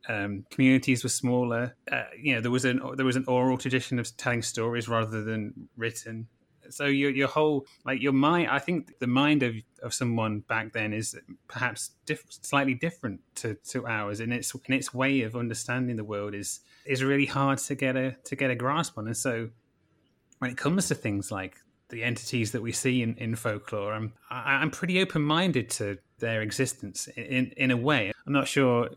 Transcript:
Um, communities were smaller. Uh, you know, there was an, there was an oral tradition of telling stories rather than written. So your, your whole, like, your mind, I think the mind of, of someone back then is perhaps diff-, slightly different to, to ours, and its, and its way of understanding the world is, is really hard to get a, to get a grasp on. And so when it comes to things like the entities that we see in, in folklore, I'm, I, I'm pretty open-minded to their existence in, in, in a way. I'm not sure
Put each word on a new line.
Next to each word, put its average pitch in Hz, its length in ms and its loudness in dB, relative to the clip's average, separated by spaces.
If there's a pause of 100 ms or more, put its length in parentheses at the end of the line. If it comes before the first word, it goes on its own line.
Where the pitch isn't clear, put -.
Um, 101 420 -4
communities 131 540 4
were 123 60 -2
smaller. 123 640 0 (160)
Uh, 123 120 -2 (140)
you 139 160 0
know, 117 60 2
there 120 120 0
was 127 120 2
an, 131 160 4 (160)
there 131 100 2
was 127 120 4
an 131 100 0
oral 127 300 4
tradition 127 420 0
of - 160 -6
telling 120 260 0
stories 117 460 -2
rather 110 340 0
than 110 540 -4
written. 113 520 -6 (420)
So 143 160 -4
your, 139 240 4
your 135 180 2
whole, 151 380 2 (200)
like, 131 160 -2
your 135 120 4
mind, 151 360 6
I 139 100 2
think - 400 -4
the 123 80 -2
mind 139 360 4
of, 117 120 0 (260)
of 120 120 -8
someone 110 480 0
back 110 320 -4
then 107 200 -2
is 110 240 -4 (300)
perhaps 120 440 -4 (140)
diff-, 151 240 -4
slightly 139 440 0
different 123 480 -4 (140)
to, 107 200 -4 (140)
to 117 180 -6
ours, 104 320 -2
and 113 140 -2
its, 123 200 -4
and 131 220 -2
its 131 180 -4
way 131 280 2
of 110 140 -4
understanding 123 600 -2
the 107 80 -4
world 104 300 -4
is, 101 260 -6 (260)
is 131 180 0
really 139 220 4
hard 139 340 2
to - 160 -4
get 131 200 0
a, 131 200 -2 (100)
to 135 100 -6
get 131 160 0
a 123 40 0
grasp 131 420 -2
on. 110 100 -6
And 117 100 -4
so 117 320 -2 (920)
when 123 120 -4
it 127 60 -10
comes 180 300 0
to - 80 2
things 101 360 -4
like 95 260 -8 (320)
the 113 140 -8
entities 117 480 -2
that 117 100 -4
we 113 100 -4
see 127 300 2
in, 117 140 0
in 113 200 -4
folklore, 104 580 -4
I'm, 110 200 -4 (160)
I, 127 260 0
I'm 151 160 2
pretty 185 300 0
open-minded 156 680 2
to 101 260 -4 (220)
their 113 220 0
existence 107 720 -4
in, 117 80 -8
in, 127 340 0
in 131 140 2
a 120 60 4
way. 117 340 2 (160)
I'm 139 60 -2
not 139 140 2
sure 123 500 4